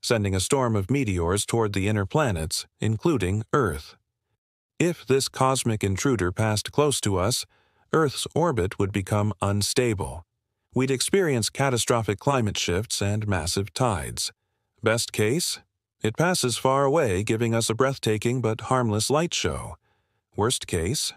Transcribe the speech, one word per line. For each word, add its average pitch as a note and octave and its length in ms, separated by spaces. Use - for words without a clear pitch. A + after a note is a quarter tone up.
sending G2+ 340
a F#2 60
storm A#2+ 360
of F#2+ 140
meteors G2+ 540
toward A2 280
the G2 160
inner G#2 180
planets, F#2+ 600
including G#2+ 720
Earth. F#2+ 440
If E3+ 260
this C3+ 240
cosmic C3 540
intruder G2 480
passed G#2+ 400
close D3 300
to G2+ 180
us, G#2+ 260
Earth's D#3 420
orbit C3 440
would G2 140
become G#2 500
unstable. G2+ 840
We'd C3 160
experience C3+ 600
catastrophic A#2 680
climate A#2+ 380
shifts F#2+ 460
and G#2+ 240
massive F#2+ 480
tides. D2+ 560
Best A2+ 300
case, A2+ 460
it A2 140
passes D#3 400
far C3+ 280
away, C3 400
giving A2+ 300
us A2+ 140
a A2+ 60
breathtaking A#2+ 680
but A2 220
harmless A2+ 480
light D#3+ 240
show. - 420
Worst A2+ 320
case, F2+ 480